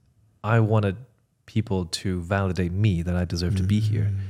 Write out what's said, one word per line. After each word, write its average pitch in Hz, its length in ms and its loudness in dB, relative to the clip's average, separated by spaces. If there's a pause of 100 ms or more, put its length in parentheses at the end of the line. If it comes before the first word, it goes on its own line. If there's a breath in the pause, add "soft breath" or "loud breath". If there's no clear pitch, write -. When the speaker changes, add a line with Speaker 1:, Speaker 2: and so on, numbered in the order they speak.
(440)
Speaker 1:
I 117 160 4
wanted 104 380 2 (480)
people 101 400 -2
to 90 360 -4
validate 90 520 0
me 98 300 2
that 87 120 -2
I 90 80 0
deserve 87 340 -2
to 92 60 0
be 104 160 2
here. 104 340 0
Speaker 2:
Mm. 98 60 -4 (100)